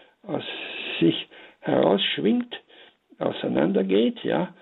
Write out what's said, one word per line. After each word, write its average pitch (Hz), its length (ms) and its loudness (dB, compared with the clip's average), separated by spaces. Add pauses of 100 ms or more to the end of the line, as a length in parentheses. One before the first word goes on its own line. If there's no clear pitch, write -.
(240)
aus 151 200 -6 (560)
sich - 280 2 (340)
herausschwingt, - 920 2 (640)
auseinandergeht, 190 1040 0
ja, 147 380 -2